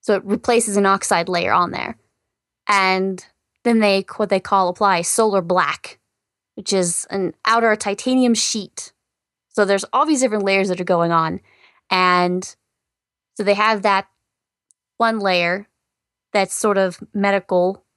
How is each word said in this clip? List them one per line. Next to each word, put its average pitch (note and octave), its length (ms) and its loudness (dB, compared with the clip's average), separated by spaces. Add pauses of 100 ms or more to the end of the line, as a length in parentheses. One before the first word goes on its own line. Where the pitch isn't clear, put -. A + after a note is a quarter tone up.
So - 140 0
it - 100 -4
replaces A3 500 0
an G3+ 100 2
oxide G3 440 0
layer F3 240 -2
on F3 180 0
there. - 260 -8 (680)
And F#3+ 560 0 (400)
then A#3 160 2
they, G3 240 2 (140)
what G#3+ 120 -2
they F#3+ 120 2
call, F#3+ 260 0
apply F3+ 360 0
solar G3+ 380 0
black, E3+ 560 -4 (580)
which - 180 -8
is F3 360 -2
an F#3+ 240 -4 (120)
outer A3+ 320 2
titanium A#3+ 560 0
sheet. - 580 -6 (580)
So G#3 140 0
there's G3 300 0
all C#4 120 2
these D4+ 140 0
different G#3+ 240 0
layers G3 240 0
that F3+ 140 -4
are F3+ 40 -4
going E3+ 280 2
on. E3 260 0 (500)
And F3+ 540 2 (960)
so G#3 60 -6
they G3+ 100 2
have G#3 300 0
that G3 240 2 (920)
one A3+ 220 0
layer F#3 480 -2 (680)
that's F#3+ 200 0
sort G3+ 240 0
of F#3+ 220 0 (140)
medical G3 720 -2 (120)